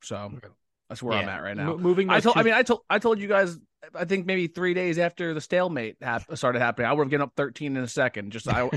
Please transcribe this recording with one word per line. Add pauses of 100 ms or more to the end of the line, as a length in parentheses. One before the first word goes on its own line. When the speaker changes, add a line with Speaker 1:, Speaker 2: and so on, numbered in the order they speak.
Speaker 1:
So
Speaker 2:
Okay. (420)
Speaker 1:
that's
where
I'm
Speaker 3:
Yeah.
Speaker 1:
at
right
now.
Speaker 3:
Mo-,
moving
Speaker 1:
I
Speaker 3:
those
Speaker 1:
told,
I
Speaker 3:
two
Speaker 1:
mean,
I
told,
I
told
you
guys, (380)
I
think
maybe
three
days
after
the
stalemate
hap-,
started
happening,
I
would
have
given
up
thirteen
in
a
second.
Just,
I,